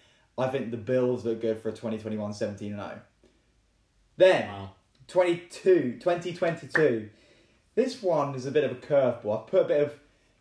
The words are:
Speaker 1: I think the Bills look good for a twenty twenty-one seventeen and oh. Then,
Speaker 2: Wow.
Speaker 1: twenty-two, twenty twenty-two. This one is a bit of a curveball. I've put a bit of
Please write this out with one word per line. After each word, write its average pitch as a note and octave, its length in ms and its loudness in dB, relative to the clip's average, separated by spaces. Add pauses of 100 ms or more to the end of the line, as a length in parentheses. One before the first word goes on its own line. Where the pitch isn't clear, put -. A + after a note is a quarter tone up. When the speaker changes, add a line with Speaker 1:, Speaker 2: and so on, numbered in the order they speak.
(380)
Speaker 1:
I B2+ 100 0
think B2+ 220 -4
the A2+ 80 -8
Bills B2 480 0
look A2+ 160 -2
good A2 180 -2
for A2+ 100 -8
a G#2+ 40 -4
twenty A2 240 -6
twenty-one G#2+ 360 -6
seventeen G#2 400 -8
and G2+ 80 -10
oh. - 180 -12 (1160)
Then, D#3+ 300 6
Speaker 2:
Wow. G2 240 -10 (360)
Speaker 1:
twenty-two, F3 920 0
twenty F3 340 -2
twenty-two. D3 760 0 (680)
This B3+ 260 0
one D3 340 0
is B2+ 100 -8
a C3+ 60 -6
bit D3 120 4
of B2 80 -2
a B2+ 40 -8
curveball. B2+ 680 0
I've - 60 -18
put F#3 140 4
a D#3+ 60 2
bit D3 160 2
of C#3+ 100 -2 (480)